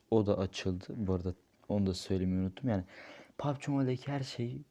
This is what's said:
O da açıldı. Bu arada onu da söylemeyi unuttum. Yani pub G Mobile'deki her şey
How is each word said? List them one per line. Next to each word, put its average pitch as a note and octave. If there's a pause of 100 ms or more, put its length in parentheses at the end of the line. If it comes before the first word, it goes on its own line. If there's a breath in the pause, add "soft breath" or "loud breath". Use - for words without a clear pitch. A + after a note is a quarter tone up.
(120)
O A2
da G2
açıldı. F#2
Bu F#2+
arada F2 (360)
onu G2+
da F#2+
söylemeyi F#2
unuttum. F#2+
Yani F#2+ (540 loud breath)
pub C#3+
G D3
Mobile'deki C3+
her C#3
şey B2+